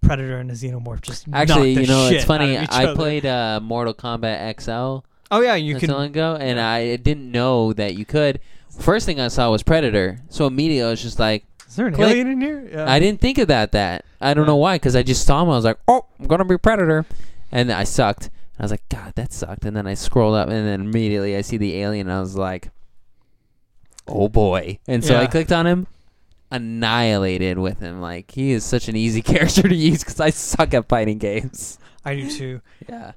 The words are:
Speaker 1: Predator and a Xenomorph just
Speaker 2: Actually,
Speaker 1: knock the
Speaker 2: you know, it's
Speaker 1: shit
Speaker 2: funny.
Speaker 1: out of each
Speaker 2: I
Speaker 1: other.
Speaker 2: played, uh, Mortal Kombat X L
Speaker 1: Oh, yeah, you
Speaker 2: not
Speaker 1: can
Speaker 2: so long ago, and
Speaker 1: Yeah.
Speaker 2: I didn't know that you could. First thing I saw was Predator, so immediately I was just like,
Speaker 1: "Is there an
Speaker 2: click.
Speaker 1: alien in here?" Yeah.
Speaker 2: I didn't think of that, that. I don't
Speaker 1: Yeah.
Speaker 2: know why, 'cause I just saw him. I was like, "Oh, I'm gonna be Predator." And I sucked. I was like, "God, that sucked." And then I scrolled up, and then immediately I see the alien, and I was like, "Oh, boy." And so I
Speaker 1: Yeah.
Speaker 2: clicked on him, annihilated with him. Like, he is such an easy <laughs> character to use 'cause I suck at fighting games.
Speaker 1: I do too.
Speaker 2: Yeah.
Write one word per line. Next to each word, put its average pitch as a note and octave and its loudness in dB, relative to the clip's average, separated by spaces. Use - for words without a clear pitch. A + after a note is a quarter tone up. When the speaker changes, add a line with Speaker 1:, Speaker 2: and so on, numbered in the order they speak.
Speaker 1:
Predator C3 2
and B2+ -8
a B2 -10
Xenomorph A#2+ -8
just - -12
Speaker 2:
Actually, C#3+ 6
Speaker 1:
knock - -
the C3 4
Speaker 2:
you B2+ 4
know, C3 4
it's D3 4
Speaker 1:
shit C3+ 0
Speaker 2:
funny. D3 2
Speaker 1:
out - -2
of - -
each - -4
Speaker 2:
I B2+ 2
Speaker 1:
other. D3 -2
Speaker 2:
played, D3+ -2
uh, A#2 -2
Mortal A#2 -4
Kombat A#2 -6
X A2 -10
L B2+ -6
Speaker 1:
Oh, G#3+ 2
yeah, A#3+ 2
you D3+ -2
Speaker 2:
not C3+ -4
Speaker 1:
can E3 0
Speaker 2:
so C#3 0
long C#3+ -2
ago, D#3+ -2
and B2+ -2
Speaker 1:
Yeah. A2+ -2
Speaker 2:
I A#2+ -2
didn't C3 -2
know A#2+ 2
that G2+ -4
you G#2 -8
could. D3 0
First G#3 2
thing D#3 -2
I B2 -2
saw A#2 2
was G#2+ 2
Predator, A#2 0
so D3 -2
immediately C3+ 0
I - 0
was A2+ -4
just A#2 -6
like, G#2+ 0
Speaker 1:
"Is - -20
there A#3 -2
an E3 -4
Speaker 2:
click. A3 4
Speaker 1:
alien B3 2
in C4 -2
here?" C#4 -6
Yeah. D#3 -4
Speaker 2:
I C3 4
didn't G3 2
think C4 4
of G#3+ 2
that, A2+ 2
that. F#2 -2
I C#3 2
don't D3+ 4
Speaker 1:
Yeah. D3+ 6
Speaker 2:
know - 4
why, E3+ 2
'cause B2+ 0
I B2+ 4
just B2+ 0
saw D3 8
him. F3 4
I C#3+ 4
was A2+ 2
like, A2+ 2
"Oh, B3 4
I'm - -6
gonna F3 2
be F#3 2
Predator." E3 2
And B2 0
I F#2+ 0
sucked. - 0
I A2 -6
was G2+ -4
like, - -6
"God, - -10
that A#2+ -6
sucked." - -10
And G#2+ -6
then G2+ -4
I G2 -4
scrolled A2 4
up, G2+ 0
and A2 -2
then G2+ -2
immediately G#2 -2
I G2+ -2
see A2 -6
the G2+ -2
alien, G2+ -4
and F#2 -4
I F#2+ -4
was F#2+ -8
like, F#2 -6
"Oh, G2+ 0
boy." F#2+ 0
And A#2+ -2
so B2+ 4
I A#2+ 4
Speaker 1:
Yeah. - 0
Speaker 2:
clicked E3 -2
on E3+ 2
him, F3 0
annihilated A2+ 0
with F#2 -2
him. F2+ -10
Like, F2 -12
he C3+ -2
is G#2+ -2
such - -2
an A2 -4
easy A2+ 0
<laughs> - 2
character E3+ 4
to F#3 4
use D#3+ 2
'cause - -8
I D#3 4
suck - -2
at A#2+ 0
fighting A2 0
games. G#2+ -8
Speaker 1:
I C#3 -6
do C#3 -8
too. C3 -10
Speaker 2:
Yeah. A#3 -16